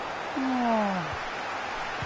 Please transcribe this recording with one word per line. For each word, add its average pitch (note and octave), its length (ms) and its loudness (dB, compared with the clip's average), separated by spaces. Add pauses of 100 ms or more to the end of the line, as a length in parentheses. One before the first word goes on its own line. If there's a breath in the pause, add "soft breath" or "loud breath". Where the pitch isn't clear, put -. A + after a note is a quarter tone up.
(380)
Oh. A3+ 680 4 (1000)